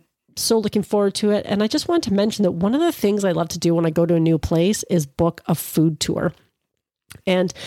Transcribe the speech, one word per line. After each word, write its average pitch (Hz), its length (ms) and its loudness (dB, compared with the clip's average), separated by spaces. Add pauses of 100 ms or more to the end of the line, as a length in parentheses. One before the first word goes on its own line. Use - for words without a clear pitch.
(380)
so - 200 0
looking 208 260 0
forward 202 320 0
to 208 160 0
it. 208 180 0
And 208 120 0
I 220 60 0
just 302 220 -4
wanted 339 140 2
to 196 100 -2
mention 202 300 0
that 180 80 2
one 196 240 0
of 294 40 2
the 330 140 0
things 202 320 0
I 185 80 2
love 165 160 -2
to 170 100 -10
do 170 160 2
when 170 100 2
I 160 40 2
go 165 160 2
to 170 100 2
a 165 40 4
new 160 180 2
place 170 460 0
is 165 220 0
book 165 420 -2
a 170 80 2
food 160 440 0
tour. - 320 -2 (920)
And 185 280 0 (120)